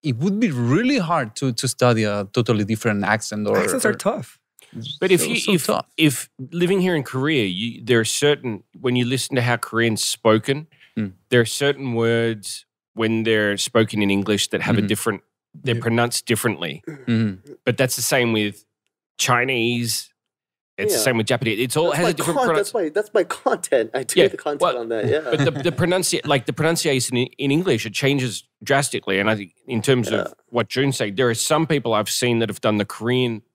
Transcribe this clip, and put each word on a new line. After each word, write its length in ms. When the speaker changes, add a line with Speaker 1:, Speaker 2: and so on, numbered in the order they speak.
Speaker 1:
it 140
would 240
be 100
really 480
hard 380
to, 160
to 160
study 360
a 280
totally 320
different 400
accent. 420
Or, 120
Speaker 2:
Accents 260
are 60
Speaker 1:
or 40
Speaker 2:
tough. 440
Speaker 3:
But 120
if 80
Speaker 1:
so, 80
Speaker 3:
you, 80
Speaker 1:
so 160
Speaker 3:
if, 140
Speaker 1:
tough. 200
Speaker 3:
if 340
living 280
here 160
in 60
Korea, 420
you, 400
there 160
are 40
certain, 580
when 160
you 80
listen 320
to 60
how 160
Koreans 440
spoken, 640
Speaker 1:
Mm. 140
Speaker 3:
there 120
are 120
certain 300
words 720
when 280
they're 340
spoken 460
in 80
English 380
that 140
have 140
a 40
Speaker 1:
Mm-hmm. 80
Speaker 3:
different, 320
they're 220
Speaker 2:
Yeah. 120
Speaker 3:
pronounced 380
differently. 600
Speaker 1:
Mm-hmm. 640
Speaker 3:
But 120
that's 180
the 80
same 300
with 320
Chinese 880
it's 120
the 40
Speaker 4:
Yeah. 60
Speaker 3:
same 140
with 80
Japanese. 340
It's 160
all 140
Speaker 4:
That's 80
Speaker 3:
has 60
Speaker 4:
my 60
Speaker 3:
a 40
different 240
Speaker 4:
con-, 100
Speaker 3:
pronunci- 80
Speaker 4:
that's 180
my, 220
that's 180
my 100
content. 720
I 100
do 160
Speaker 3:
Yeah, 80
Speaker 4:
the 80
content 260
Speaker 3:
well, 160
Speaker 4:
on 100
that, 200
yeah. 120
Speaker 3:
but 160
the, 40
the 20
pronunci-, 540
like, 200
the 60
pronunciation 640
in, 100
in 120
English, 360
it 80
changes 500
drastically. 580
And 100
I 60
think 180
in 160
terms 280
Speaker 4:
Yeah. 120
Speaker 3:
of 120
what 200
June's 280
saying, 200
there 120
are 60
some 320
people 280
I've 160
seen 300
that 80
have 120
done 180
the 60
Korean 580